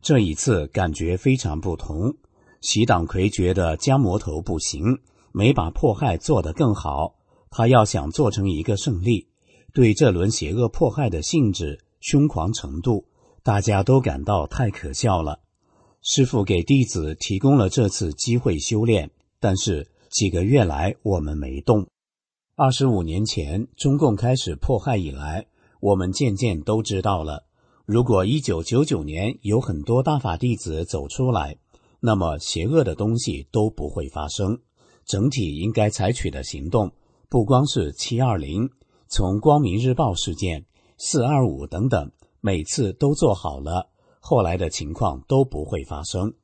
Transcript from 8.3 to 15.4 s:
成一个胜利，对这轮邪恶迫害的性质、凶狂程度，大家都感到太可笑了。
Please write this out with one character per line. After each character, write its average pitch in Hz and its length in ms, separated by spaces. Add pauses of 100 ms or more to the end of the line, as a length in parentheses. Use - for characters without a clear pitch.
成 98 180
一 80 140
个 101 140
胜 95 260
利， 107 260 (460)
对 117 180
这 120 180
轮 92 200
邪 78 220
恶 117 160
迫 147 200
害 131 220
的 82 100
性 127 320
质、 73 260 (220)
凶 143 260
狂 95 260
程 71 280
度， 110 260 (360)
大 101 180
家 98 220
都 131 180
感 71 240
到 90 220
太 117 240
可 - 220
笑 92 300
了。 76 180 (600)